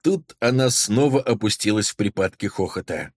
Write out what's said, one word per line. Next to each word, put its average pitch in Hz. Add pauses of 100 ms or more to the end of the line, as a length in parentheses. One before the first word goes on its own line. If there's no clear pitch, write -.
Тут -
она 127
снова 131
опустилась 107
в -
припадке 101
хохота. 85